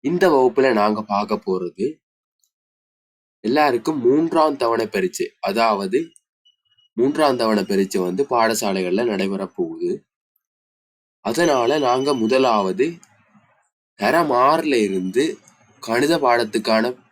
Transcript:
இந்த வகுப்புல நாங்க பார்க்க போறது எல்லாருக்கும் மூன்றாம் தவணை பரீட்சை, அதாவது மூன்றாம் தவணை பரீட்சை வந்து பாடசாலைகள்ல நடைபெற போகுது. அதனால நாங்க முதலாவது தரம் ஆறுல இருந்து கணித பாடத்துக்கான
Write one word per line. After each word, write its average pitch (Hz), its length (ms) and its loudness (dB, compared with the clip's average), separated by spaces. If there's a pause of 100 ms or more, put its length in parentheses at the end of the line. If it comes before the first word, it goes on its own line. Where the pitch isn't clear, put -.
இந்த 170 260 0
வகுப்புல 135 440 4
நாங்க 107 300 2
பார்க்க 104 340 -2
போறது 92 480 -6 (1600)
எல்லாருக்கும் 139 560 0
மூன்றாம் 156 640 2
தவணை 117 260 0
பரீட்சை, 92 400 -4 (140)
அதாவது 101 580 0 (960)
மூன்றாம் 139 440 0
தவணை 110 240 0
பரீட்சை 98 360 -2
வந்து 90 240 -2
பாடசாலைகள்ல 110 800 0
நடைபெற 98 420 -4
போகுது. 85 440 -6 (1300)
அதனால 135 540 0
நாங்க 135 360 0
முதலாவது 113 720 2 (1120)
தரம் 139 400 0
ஆறுல 143 420 2
இருந்து 95 440 -2 (580)
கணித 139 360 0
பாடத்துக்கான 117 760 0 (160)